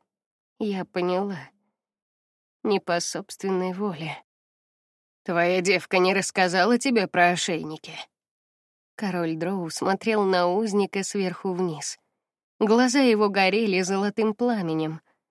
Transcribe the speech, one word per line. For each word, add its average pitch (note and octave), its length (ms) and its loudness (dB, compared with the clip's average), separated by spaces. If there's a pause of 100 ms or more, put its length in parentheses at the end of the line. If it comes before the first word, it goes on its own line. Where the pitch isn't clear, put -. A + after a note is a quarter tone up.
(600)
я G3 260 -4
поняла. F3+ 540 -2 (1200)
Не G3 160 2
по F3 200 -2
собственной F#3 760 -4
воле. E3 500 -8 (1000)
«Твоя F3 380 0
девка F#3 380 2
не F#3 140 4
рассказала F#3+ 680 2
тебе A#3 280 0
про F3 220 4
ошейники?» D#3+ 640 -4 (1000)
Король F3 400 -4
Дроу E3+ 340 -4
смотрел G3+ 540 0
на F#3 240 4
узника G3 560 0
сверху F#3 500 -4
вниз. F3 460 -4 (600)
Глаза A#3+ 420 4
его G#3+ 280 4
горели F#3+ 520 2
золотым G3+ 520 -2
пламенем. D#3+ 680 -2 (300)